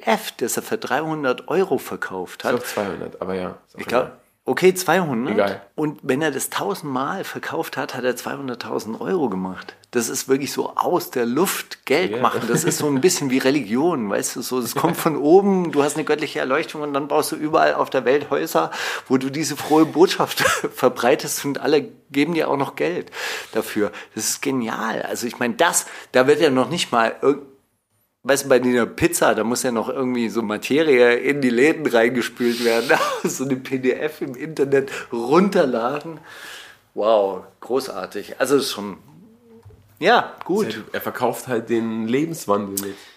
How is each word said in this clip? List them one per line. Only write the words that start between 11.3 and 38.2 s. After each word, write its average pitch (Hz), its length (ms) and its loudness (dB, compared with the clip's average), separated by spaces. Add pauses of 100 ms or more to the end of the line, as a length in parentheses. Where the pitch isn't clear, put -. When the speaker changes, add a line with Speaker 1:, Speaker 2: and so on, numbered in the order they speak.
Speaker 1:
Geld 156 240 0
Speaker 2:
Ja. 110 100 -4
Speaker 1:
machen. 113 260 0
Das 117 160 2
ist 147 140 0
so 147 80 -2
ein 139 160 0
bisschen 131 300 2
wie 131 80 2
Religion, 131 680 0
weißt 117 280 -4
du, 135 80 -8
so, 127 180 -4
das 117 140 -6
kommt 165 220 0
von 156 200 0
oben, 180 540 6
du 143 100 4
hast 147 140 0
eine 156 80 -2
göttliche 151 360 -2
Erleuchtung 147 440 -2
und 147 100 -4
dann 143 140 -2
baust 147 240 0
du 160 40 -4
überall 151 380 2
auf 135 160 0
der 131 160 0
Welt 135 240 2
Häuser, 160 400 0 (380)
wo 131 100 4
du 131 140 -4
diese 143 260 -4
frohe 156 280 4
Botschaft 151 560 2
<laughs> - 340 0
verbreitest - 680 2
und 143 140 -4
alle 143 220 2 (300)
geben 147 240 0
dir 151 120 0
auch 139 100 0
noch 139 180 -4
Geld 160 340 -4 (420)
dafür. 104 400 -2 (220)
Das 107 160 -6
ist - 140 -6
genial. 113 580 -2
Also - 240 -6
ich 113 140 -8
meine, 120 160 0
das, - 320 2 (240)
da 127 160 6
wird 147 120 6
ja 160 120 6
noch 127 180 2
nicht 175 220 -4
mal 113 300 2
irg-, 143 200 2 (840)
weißt 135 220 0
du, 139 40 0
bei 131 120 8
einer 123 260 4
Pizza, 160 460 2
da 107 120 2
muss 120 180 -2
ja 127 80 0
noch 107 160 -2
irgendwie 127 420 -2
so 110 120 -2
Materie 123 760 4
in 139 260 0
die 127 80 4
Läden 117 380 4
reingespült 120 760 2
werden. 117 300 2
<laughs> - 60 4 (240)
So 151 220 -4
eine 139 100 -2
P 131 240 -4
D 123 140 2
F - 280 -6
im 139 140 -8
Internet 139 560 0 (200)
runterladen. 147 1080 0 (720)
Wow, 101 500 2 (180)
großartig. 98 800 -6